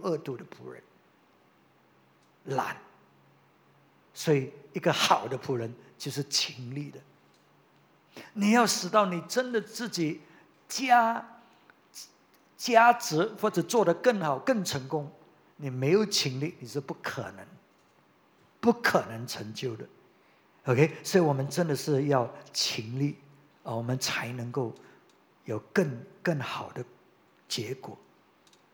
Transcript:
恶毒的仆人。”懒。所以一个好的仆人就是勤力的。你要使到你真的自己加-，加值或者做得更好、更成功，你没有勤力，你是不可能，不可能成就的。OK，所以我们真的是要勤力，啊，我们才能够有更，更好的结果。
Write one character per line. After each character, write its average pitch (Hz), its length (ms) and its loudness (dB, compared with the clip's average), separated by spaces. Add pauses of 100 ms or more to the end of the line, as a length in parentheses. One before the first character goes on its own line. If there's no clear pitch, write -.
恶 175 160 -2
毒 135 180 -8
的 - 80 -14
仆 - 260 -18
人。” - 100 -16 (1700)
懒。 - 220 -4 (1400)
所 - 180 0
以 131 200 0 (200)
一 - 60 -6
个 160 140 0
好 - 340 2
的 127 100 -6
仆 131 180 -4
人 117 200 -6 (240)
就 143 140 -8
是 143 120 -4
勤 - 480 -4
力 143 180 -10
的。 139 100 -18 (1300)
你 208 180 4
要 240 120 8
使 - 240 0
到 208 180 6
你 180 160 -2
真 247 280 -2
的 226 100 0
自 220 280 -8
己 165 320 -2 (480)
加-， 233 720 2 (1160)
加 240 360 6
值 170 320 2 (160)
或 214 100 2
者 175 120 0
做 214 220 4
得 170 100 4
更 220 260 2
好、 147 180 0
更 226 260 0
成 135 220 -6
功， 143 240 -6 (460)
你 143 120 -8
没 131 220 0
有 208 160 6
勤 135 320 -2
力， 160 220 -6
你 123 80 -16
是 127 100 -6
不 139 240 -8
可 - 200 -8 (100)
能， 98 120 -18 (1160)
不 233 120 6
可 - 340 2
能 113 200 -10
成 110 260 -8
就 120 220 -6
的。 117 100 -12 (840)
OK， 135 260 6 (100)
所 - 180 4
以 170 40 6
我 147 80 4
们 135 160 -2
真 175 180 0
的 147 80 0
是 143 320 0
要 127 240 2 (220)
勤 117 480 -4
力， 143 160 0 (480)
啊， 117 100 -6
我 117 80 -4
们 127 160 -2
才 - 340 -4
能 120 200 -8
够 123 200 -2 (720)
有 110 140 -4 (140)
更， 139 280 2 (220)
更 160 160 0
好 - 320 -8
的 123 140 -10 (640)
结 123 260 -6
果。 - 240 -16 (760)